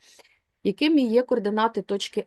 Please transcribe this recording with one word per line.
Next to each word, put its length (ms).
Якими 360
є 220
координати 600
точки 440